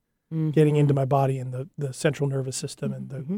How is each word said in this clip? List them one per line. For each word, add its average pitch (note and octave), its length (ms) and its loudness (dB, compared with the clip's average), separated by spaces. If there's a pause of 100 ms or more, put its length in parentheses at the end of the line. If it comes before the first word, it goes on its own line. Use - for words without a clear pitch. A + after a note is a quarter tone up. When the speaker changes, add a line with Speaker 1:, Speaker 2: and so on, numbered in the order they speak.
(540)
Speaker 1:
getting D3+ 240 6
into D3 160 6
Speaker 2:
Mm-hmm. C#3 80 2
Speaker 1:
my C3+ 40 0
body C3+ 340 2
and B2+ 140 -8
the, C3 140 -8 (100)
the C#3+ 140 -4
central C#3+ 380 -2
nervous C3+ 260 -4
system C#3 380 -6
and C3 160 -12
the, C3 80 -10
Speaker 2:
Mm-hmm. E3 200 -6